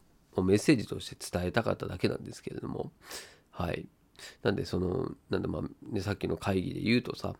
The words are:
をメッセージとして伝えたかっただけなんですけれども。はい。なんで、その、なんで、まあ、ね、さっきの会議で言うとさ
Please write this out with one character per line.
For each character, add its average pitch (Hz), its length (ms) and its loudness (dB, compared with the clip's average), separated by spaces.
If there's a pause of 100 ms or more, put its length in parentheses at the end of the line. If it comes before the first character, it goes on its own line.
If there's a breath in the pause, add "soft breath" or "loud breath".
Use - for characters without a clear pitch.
(360)
を 95 80 4
メ 95 120 8
ッ - 20 8
セ - 160 6
ー - 40 6
ジ 98 100 -4
と - 120 -6
し - 160 -12
て - 240 -4
伝 90 80 0
え 90 40 0
た 113 120 2
か 107 100 2
っ - 40 -2
た - 100 -6
だ 92 100 -6
け 107 120 2
な - 60 0
ん - 80 -8
で - 80 -10
す - 120 -16
け - 80 -6
れ - 80 -6
ど - 80 -8
も。 - 240 -6 (600 loud breath)
は 87 200 -4
い。 - 160 -6 (560 loud breath)
な 110 80 4
ん 98 40 2
で、 90 100 -2
そ 92 140 0
の、 90 320 0 (180)
な 95 100 2
ん - 20 -2
で、 90 60 -2
ま 87 120 -2
あ、 - 340 -8
ね、 101 80 0
さ 98 100 -2
っ 95 60 0
き - 100 -2
の 90 100 0
会 95 240 0
議 - 120 -4
で 87 80 -4
言 117 180 4
う - 20 -2
と - 140 -6
さ 95 240 -6